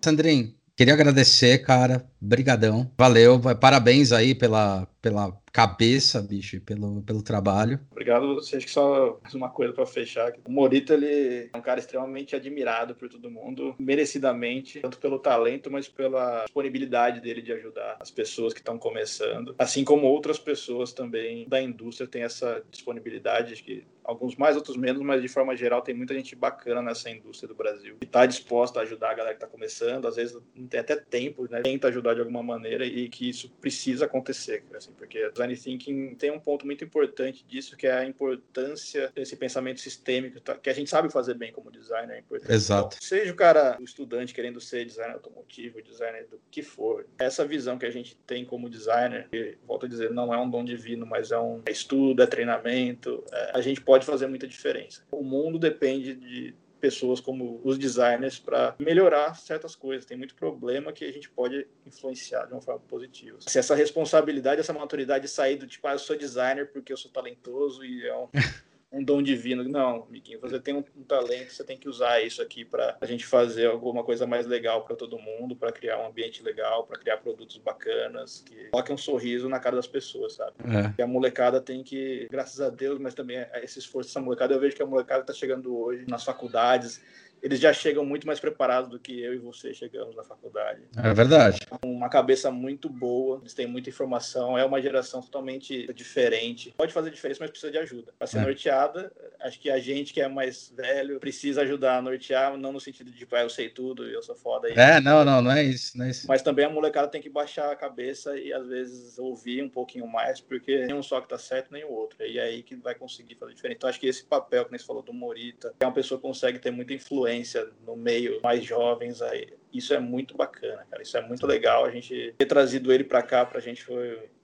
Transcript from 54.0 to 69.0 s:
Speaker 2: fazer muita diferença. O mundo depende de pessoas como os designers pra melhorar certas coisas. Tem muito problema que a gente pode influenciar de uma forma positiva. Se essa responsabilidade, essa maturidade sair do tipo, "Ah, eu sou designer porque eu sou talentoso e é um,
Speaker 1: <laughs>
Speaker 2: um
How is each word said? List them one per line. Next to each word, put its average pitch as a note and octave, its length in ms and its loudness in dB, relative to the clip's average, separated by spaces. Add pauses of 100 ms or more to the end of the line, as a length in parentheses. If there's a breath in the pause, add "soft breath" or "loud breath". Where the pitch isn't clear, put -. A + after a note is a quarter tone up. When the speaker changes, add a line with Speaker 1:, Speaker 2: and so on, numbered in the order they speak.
Speaker 2:
fazer C3+ 220 -2
muita C3 200 -8
diferença. - 540 -8 (100)
O C#3 120 -8
mundo D3+ 360 -2
depende C3+ 560 0
de B2 400 -14 (260)
pessoas B2+ 400 0
como B2 420 -8
os C3+ 140 0
designers B2 600 0
pra B2 380 0
melhorar E3 580 4
certas D#3+ 380 -10
coisas. C3+ 320 -8
Tem B2 120 -14
muito B2+ 180 -14
problema C#3+ 560 -6
que D3+ 140 -12
a C#3+ 80 -8
gente D3 160 -16
pode B2+ 360 -4 (200)
influenciar B2+ 600 -8
de A#2+ 80 -18
uma B2 80 -12
forma B2 200 -8
positiva. - 580 -14
Se - 180 -2
essa C3+ 160 2
responsabilidade, D3+ 840 2
essa D#3+ 140 -4
maturidade C#3+ 560 -4
sair C#3 260 0
do C#3+ 100 -12
tipo, - 220 -10
"Ah, C#3 60 -2
eu C3+ 60 -4
sou D3+ 180 -6
designer C3+ 560 -4
porque C#3 180 -12
eu C3 60 -8
sou B2+ 120 -16
talentoso B2+ 760 -8
e B2+ 200 -10
é A#2+ 120 -6
um, B2 160 -8
Speaker 1:
<laughs> - 400 -2 (180)
Speaker 2:
um C#3 120 -8